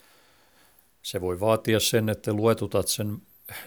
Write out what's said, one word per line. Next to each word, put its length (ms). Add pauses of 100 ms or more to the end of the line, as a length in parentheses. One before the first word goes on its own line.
(1040)
Se 180
voi 200
vaatia 400
sen, 280
että 240
luetutat 560
sen 300 (480)